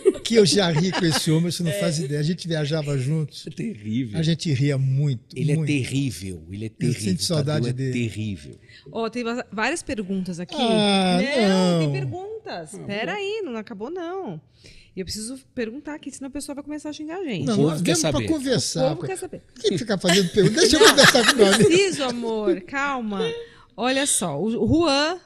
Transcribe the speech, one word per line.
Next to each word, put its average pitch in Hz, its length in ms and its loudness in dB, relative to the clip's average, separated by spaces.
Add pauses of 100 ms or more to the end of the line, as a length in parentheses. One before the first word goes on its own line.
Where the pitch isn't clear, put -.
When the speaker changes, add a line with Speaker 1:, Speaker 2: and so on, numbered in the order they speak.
(240)
Speaker 1:
que 226 120 2
eu 208 100 8
já 180 240 4
ri 170 200 2
com 208 140 0
esse 160 260 2
homem, 165 220 2
você 175 100 -6
não 165 80 -2
Speaker 2:
É. 202 80 -2
Speaker 1:
faz 170 200 0
ideia. 147 200 -4
A 151 40 -2
gente 165 260 -4
viajava 151 480 -2
juntos. 147 500 -2
Speaker 3:
É - 40 -12
terrível. 117 680 -6
Speaker 1:
A 165 40 0
gente 165 280 0
ria 139 280 2
muito, 135 580 -2
Speaker 3:
Ele 151 180 0
Speaker 1:
muito. 156 160 0
Speaker 3:
é 147 40 2
terrível, 107 760 -4
ele 104 140 -8
é 110 40 -6
Speaker 1:
Eu - 20 -20
Speaker 3:
terrível. - 320 -2
Speaker 1:
sinto 185 220 -2
saudade 151 420 0
Speaker 3:
Tadeu 131 40 -2
é - 20 -2 (200)
Speaker 1:
dele. - 0 - (160)
Speaker 3:
terrível. 98 500 -8 (320)
Speaker 4:
Ó, 220 200 -4
tem 240 120 -6
va-, 233 300 -6
várias 240 300 -2
perguntas 190 580 -6
aqui. - 160 -10
Speaker 1:
Ah, 196 640 2
Speaker 4:
Não, - 140 0
tem 220 140 4
Speaker 1:
não. 175 440 2
Speaker 4:
perguntas. 339 800 -8
Speaker 3:
Não. 170 140 -12
Speaker 4:
Pera 214 300 -4
aí, 415 280 -6
não 247 120 -6
acabou 214 340 -10
não. 339 500 -8 (560)
E 185 40 -8
eu 180 40 -6
preciso 220 340 -10 (160)
perguntar 254 420 -8
aqui, 294 140 -14
senão 269 180 -12
a 254 40 -16
pessoa 285 220 -10
vai 285 100 -12
começar 302 240 -10
a 302 60 -8
xingar 320 240 -10
a 392 60 -6
gente. 294 200 -4
Speaker 1:
Não, 247 80 -2
Speaker 3:
O 202 60 -2
povo 151 100 4
Speaker 1:
nós 160 120 -4
Speaker 3:
quer 170 40 -2
Speaker 1:
viemos 330 160 0
pra 151 120 0
Speaker 3:
saber. - 160 -2
Speaker 1:
conversar, 262 580 0
Speaker 4:
O - 100 4
povo 359 60 -8
Speaker 1:
pô. - 60 -6
Speaker 4:
quer 370 100 -6
saber. - 240 -14 (180)
Speaker 1:
Quem 370 160 0
fica 208 220 -2
fazendo 175 320 2
pergunta? 208 280 4
Deixa 339 180 6
eu 311 40 8
Speaker 4:
Não, 427 80 10
Speaker 1:
conversar 269 380 8
com 320 60 4
o 277 40 0
meu - 100 8
amigo. 202 220 6
Speaker 4:
preciso, 339 360 4
amor, 226 580 -2
calma. 277 680 -4 (460)
Olha 262 280 0
só, 165 380 -2
o 220 80 -2
Juan, 294 760 2